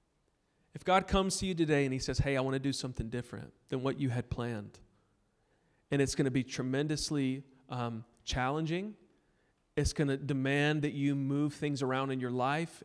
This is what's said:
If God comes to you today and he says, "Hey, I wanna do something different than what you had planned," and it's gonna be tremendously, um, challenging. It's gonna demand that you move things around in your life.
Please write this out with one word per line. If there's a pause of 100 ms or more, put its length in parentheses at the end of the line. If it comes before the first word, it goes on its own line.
(720)
If
God
comes
to
you
today
and
he
says,
"Hey,
I
wanna
do
something
different (160)
than
what
you
had
planned," (1120)
and
it's
gonna
be
tremendously, (240)
um, (180)
challenging. (800)
It's
gonna
demand
that
you
move
things
around
in
your
life.